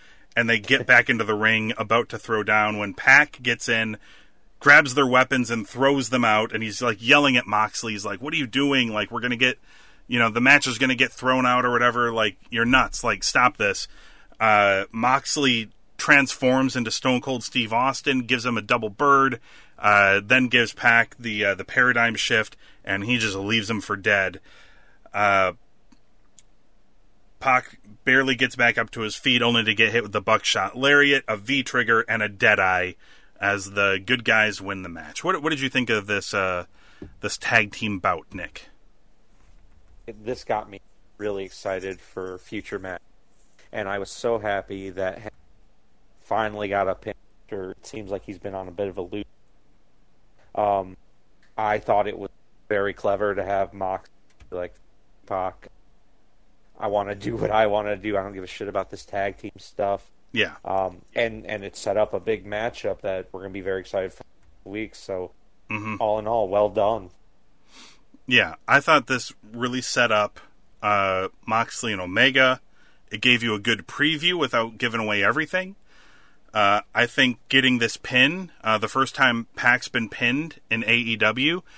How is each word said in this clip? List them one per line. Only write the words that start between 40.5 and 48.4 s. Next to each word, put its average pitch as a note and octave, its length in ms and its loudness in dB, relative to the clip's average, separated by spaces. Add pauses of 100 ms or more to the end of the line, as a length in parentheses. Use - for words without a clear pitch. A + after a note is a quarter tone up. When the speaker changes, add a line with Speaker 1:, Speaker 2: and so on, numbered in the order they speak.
Speaker 2:
me G2 120 -18 (360)
really G2+ 280 -6
excited F#2+ 560 -8
for F#2 380 -10
future G#2 400 -10
match, F#2 220 -10 (680)
and G#2+ 160 -6
I G2+ 120 -4
was F#2+ 100 -8
so A#2 300 -2
happy G2 500 -6
that F#2 420 -6 (920)
finally G#2 420 -2
got G2 220 0
a F#2 60 -4
pin - 180 -12 (320)
after F#2+ 260 -10
it - 140 -18
seems G#2 260 -12
like F#2+ 140 -8
he's F#2+ 120 -12
been G2 160 -12